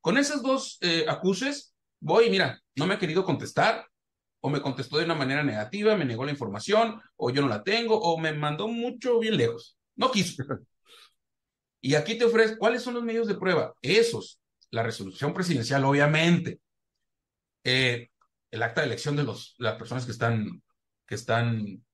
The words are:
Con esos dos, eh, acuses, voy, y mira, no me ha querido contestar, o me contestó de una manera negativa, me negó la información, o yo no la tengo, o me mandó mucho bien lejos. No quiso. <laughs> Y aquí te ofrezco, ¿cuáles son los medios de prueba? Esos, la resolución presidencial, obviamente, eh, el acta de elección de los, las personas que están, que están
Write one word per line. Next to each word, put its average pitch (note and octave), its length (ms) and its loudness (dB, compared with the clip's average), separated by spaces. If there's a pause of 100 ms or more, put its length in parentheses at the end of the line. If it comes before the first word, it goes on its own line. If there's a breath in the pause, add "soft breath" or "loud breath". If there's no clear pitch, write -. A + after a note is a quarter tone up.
Con F3 180 2
esos C#4+ 240 0
dos, C4 380 -2
eh, E3 280 0
acuses, G3 640 -2 (260)
voy, G3 260 4
y G3 40 2
mira, F3+ 300 0 (160)
no D3+ 100 0
me G3 80 2
ha - 40 -6
querido E3+ 260 0
contestar, D#3 640 0 (540)
o - 80 -6
me C#3 140 -2
contestó C3+ 360 -4
de E3 60 0
una E3 100 0
manera C#3 300 -2
negativa, E3 520 0
me D#3 100 0
negó A#2+ 180 -4
la C#3+ 80 -4
información, E3 680 0 (160 loud breath)
o A#2+ 140 -2
yo C#3 120 2
no C#3 60 4
la G#2+ 140 -2
tengo, A3 380 2
o E3 180 0
me D#3+ 140 -2
mandó D3+ 360 -2
mucho A#3+ 500 0
bien A3 180 0
lejos. - 400 0 (200)
No B3+ 140 2
quiso. G3 320 -2
<laughs> C#3 240 -8 (1160 loud breath)
Y C#3 120 2
aquí F3 240 0
te A#3+ 80 4
ofrezco, A3 320 4
¿cuáles A3+ 240 2
son B3 120 -6
los A#3+ 80 -4
medios A3+ 240 -2
de G3+ 100 -2
prueba? F3+ 440 0
Esos, F3 580 0 (320)
la A2+ 120 -2
resolución A2+ 500 -6
presidencial, C#3 520 0
obviamente, D3+ 760 4 (1040)
eh, B2+ 460 0 (400)
el A2+ 120 -4
acta A#2 200 -2
de C#3 60 0
elección C#3+ 280 -4
de D3 80 0
los, - 340 -8
las A2 200 -2
personas B2 260 -8
que A#2+ 80 -8
están, A2 500 -2 (440)
que - 80 -10
están A2+ 680 -2 (120)